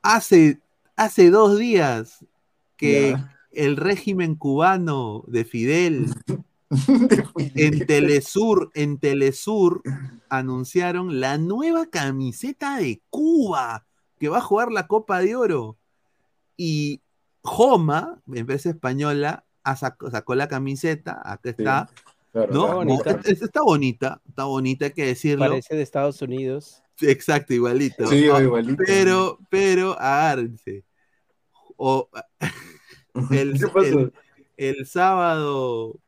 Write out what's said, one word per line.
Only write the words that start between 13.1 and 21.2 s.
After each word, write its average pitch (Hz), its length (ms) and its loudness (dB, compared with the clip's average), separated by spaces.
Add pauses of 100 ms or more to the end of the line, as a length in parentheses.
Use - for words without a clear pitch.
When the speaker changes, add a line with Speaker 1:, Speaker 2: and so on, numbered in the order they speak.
Speaker 1:
que 151 100 -2
va 202 100 0
a - 20 -2
jugar 233 300 0
la 196 160 -4
Copa 208 320 -2
de 208 160 0
Oro. 147 420 -2 (800)
Y 151 440 -4 (420)
Joma, 208 760 0 (140)
empresa 135 360 -6
española, 143 760 -4 (200)
ha 135 120 -4
sac-, 131 340 -10
sacó 120 260 -6
la 143 120 -2
camiseta, 139 760 -6